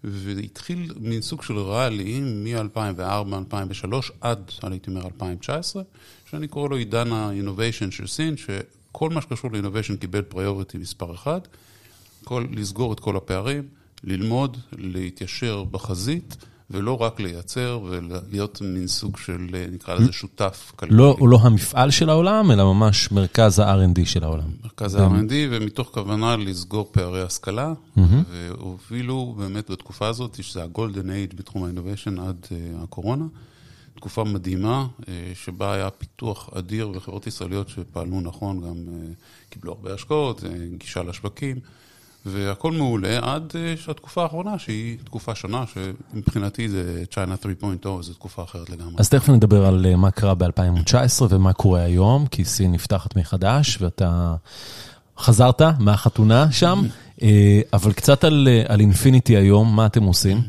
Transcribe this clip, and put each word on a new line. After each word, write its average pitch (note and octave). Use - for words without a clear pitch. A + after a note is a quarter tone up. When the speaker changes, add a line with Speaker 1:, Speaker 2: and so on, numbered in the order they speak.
Speaker 1:
והתחיל G2+
מין A2+
סוג -
של G#2
ראלי G#2+
מאלפיים A2
וארבע, G2
אלפיים G2
ושלוש, A2+
עד, A2+
אני F#2+
הייתי F#2
אומר, F#2
אלפיים F2+
תשע C3
עשרה, F#3
שאני D3+
קורא C#3+
לו C#3
עידן A#2
ה-innovation G#2
של -
סין, D#3
שכל -
מה E3
שקשור B2
ל-innovation G#2
קיבל F#2+
פריוריטי F#2+
מספר E2+
אחד, D#3
כל, B2
לסגור G#2+
את -
כל G2
הפערים, G#2
ללמוד, A#2
להתיישר F#2
בחזית, G#2
ולא A2
רק A2+
לייצר, A2
ולהיות F2+
מין F#2
סוג F#2+
של, F2+
אה, F2+
נקרא F2+
לזה, A2+
Speaker 2:
ל- -
Speaker 1:
שותף -
כלכלי. F#2
Speaker 2:
לא, C3+
הוא B2+
לא A#2+
המפעל B2
של D#3+
העולם, F#3
אלא G2
ממש G#2
מרכז G2+
ה-R G2+
and -
D F2
של D#2+
העולם. D#2
Speaker 1:
מרכז G2+
Speaker 2:
גם F#2+
Speaker 1:
ה-R G2+
and G#2+
D, -
ומתוך A2+
כוונה A2
לסגור F#2+
פערי F#2
השכלה, G#2+
Speaker 2:
מהמם. G2+
Speaker 1:
והובילו A2
באמת G2+
בתקופה -
הזאת, A#2+
שזה F2+
ה-Golden E2+
Age F#2
בתחום F#2+
ה-innovation F2+
עד, F2+
אה, F2
הקורונה. A2+
תקופה A2
מדהימה, G2+
אה, F#2+
שבה G2
היה G2
פיתוח -
אדיר G#2
וחברות F#2
ישראליות F#2+
שפעלו F2+
נכון, F#2
גם, F2
אה, E2
קיבלו -
הרבה G2
השקעות, C3+
אה, F2+
גישה -
לשווקים, G#2
והכל G2
מעולה A#2
עד, D#3+
אה, E3
שהתקופה D#3+
האחרונה, F3
שהיא A2+
תקופה A2+
שונה, A2+
שמבחינתי G2+
זה F2
China F#2
three F#2+
point F#2+
oh, F#2+
זו E2+
תקופה -
אחרת E2+
לגמרי. E2+
Speaker 2:
אז G#2
תכף C#3
נדבר G#2+
על, F#2
אה, F2+
מה F#2+
קרה G2
באלפיים F2
תשע A#2+
עשרה B2+
ומה F#2+
קורה F2+
היום, G2
כי F#2+
סין F#2
נפתחת F#2
מחדש, G#2
ואתה E2+
חזרת B2
מהחתונה A2
שם, F3+
אה, G#2
אבל G2+
קצת -
על, D3
אה, A#2
על G#2
אינפיניטי A#2+
היום, G#2
מה A2
אתם G#2+
עושים? G2